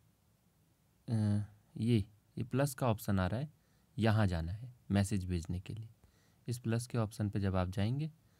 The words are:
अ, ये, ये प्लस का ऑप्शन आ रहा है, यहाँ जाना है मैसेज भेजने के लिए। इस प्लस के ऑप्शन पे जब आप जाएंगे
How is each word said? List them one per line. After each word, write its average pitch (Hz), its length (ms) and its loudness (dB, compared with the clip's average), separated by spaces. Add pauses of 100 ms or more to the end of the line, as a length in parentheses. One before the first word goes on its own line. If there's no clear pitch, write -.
(1080)
अ, 120 60 -2 (640)
ये, 117 200 2 (400)
ये 120 60 -6
प्लस 135 300 0
का 131 140 -2
ऑप्शन 104 320 0
आ 92 80 2
रहा 101 120 -2
है, 151 120 -6 (460)
यहाँ 107 300 4
जाना 85 240 -2
है 113 220 -10 (180)
मैसेज 98 340 2
भेजने 90 340 -2
के - 140 -10
लिए। 110 160 -12 (580)
इस 123 120 -4
प्लस 117 280 -2
के - 100 -4
ऑप्शन 107 320 0
पे 104 100 -2
जब 98 160 2
आप 92 140 2
जाएंगे 123 420 0 (280)